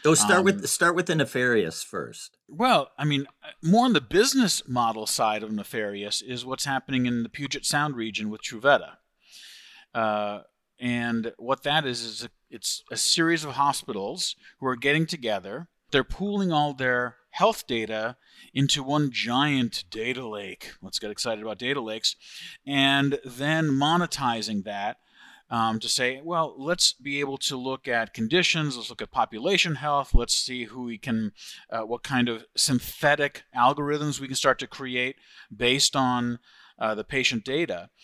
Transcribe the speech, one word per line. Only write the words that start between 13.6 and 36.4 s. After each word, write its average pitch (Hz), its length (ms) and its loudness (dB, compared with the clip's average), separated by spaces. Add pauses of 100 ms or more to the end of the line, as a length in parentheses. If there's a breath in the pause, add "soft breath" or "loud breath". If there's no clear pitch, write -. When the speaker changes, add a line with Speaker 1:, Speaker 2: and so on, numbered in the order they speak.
Speaker 2:
who 135 60 -8
are 127 100 0
getting 143 300 2
together. 113 640 -6 (240)
They're 135 120 4
pooling 196 480 -2
all 147 220 2
their 123 440 0 (140)
health 214 360 2
data 110 500 -4 (380 soft breath)
into 139 260 2
one 143 300 0
giant 123 800 0
data 123 360 -4
lake. 101 440 -10 (100)
Let's 95 160 -8
get 107 140 -6
excited 107 320 -4
about 107 160 -8
data 135 220 -2
lakes. 110 340 -4 (500 loud breath)
And 139 580 2
then 147 440 0
monetizing 135 960 0
that, 104 340 -6 (520 soft breath)
um, 113 300 0
to - 80 -8
say, 131 360 0
"Well, 160 340 -2
let's 139 340 2
be 143 300 -4
able 135 160 -4
to - 180 -4
look 131 320 -6
at 117 260 -2
conditions, 147 600 2
let's 117 140 -10
look 117 120 -12
at 110 100 -8
population 147 640 0
health, 143 380 0
let's 120 220 4
see 127 300 -4
who 120 180 -10
we 117 140 -6
can, 110 340 -2 (380 loud breath)
uh, 113 140 -4
what 113 200 -6
kind 123 240 0
of 117 180 -6 (120)
synthetic 143 840 0 (120)
algorithms 143 640 2
we 135 80 -10
can 131 80 -6
start 131 240 4
to 131 80 -8
create 127 480 -4 (400 loud breath)
based 123 400 2
on, 123 440 0 (400 soft breath)